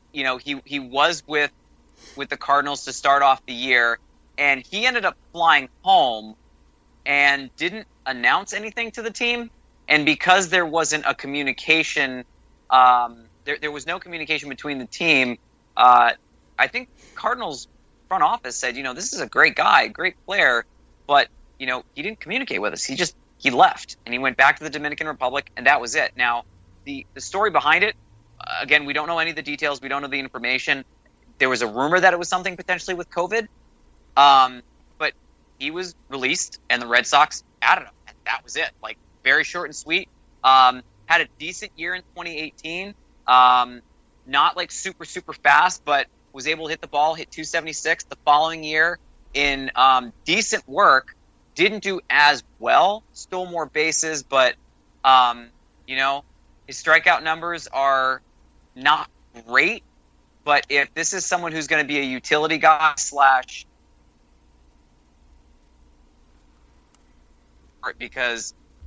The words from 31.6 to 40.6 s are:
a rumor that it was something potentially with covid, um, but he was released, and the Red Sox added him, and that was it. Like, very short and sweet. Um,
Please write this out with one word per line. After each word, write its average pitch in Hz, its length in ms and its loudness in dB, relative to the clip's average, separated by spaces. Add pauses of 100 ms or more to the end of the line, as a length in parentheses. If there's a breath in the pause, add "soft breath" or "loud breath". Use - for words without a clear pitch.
a 120 40 -2
rumor 139 320 0
that 185 140 6
it 175 60 -2
was 175 100 -8
something 180 280 -4
potentially 180 380 -6
with 175 160 -12
covid, 208 380 -4 (680)
um, 131 460 6 (360)
but 156 160 -4 (440)
he 143 140 -8
was 175 240 -10 (120)
released, 135 600 -6
and 123 120 -2
the 120 60 -8
Red 120 200 2
Sox - 360 2 (180)
added 147 260 2
him, 101 80 -20 (120)
and - 100 -20 (100)
that 120 180 -6
was - 120 -12
it. 156 140 -4 (100)
Like, 110 180 -14 (240)
very 147 220 2
short 175 240 -8
and 151 80 -16
sweet. 175 320 -6 (340)
Um, 127 400 6 (220)